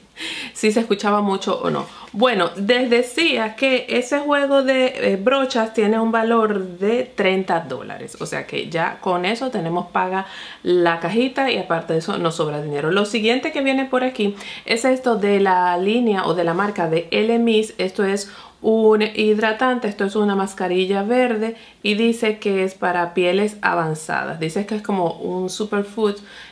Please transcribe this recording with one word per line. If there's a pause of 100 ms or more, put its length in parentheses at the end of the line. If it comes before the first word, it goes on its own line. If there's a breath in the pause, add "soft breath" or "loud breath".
(180)
<laughs>
si
se
escuchaba
mucho
o
no. (260 loud breath)
Bueno,
les
decía
que
ese
juego
de,
eh,
brochas
tiene
un
valor
de
treinta
dólares.
O
sea
que
ya
con
eso
tenemos
paga (360 loud breath)
la
cajita
y
aparte
de
eso
nos
sobra
dinero.
Lo
siguiente
que
viene
por
aquí (300 loud breath)
es
esto
de
la
línea
o
de
la
marca
de
Elemis.
Esto
es (300 loud breath)
un
hidratante,
esto
es
una
mascarilla
verde (260 loud breath)
y
dice
que
es
para
pieles
avanzadas.
Dice
que
es
como
un
superfood, (360 loud breath)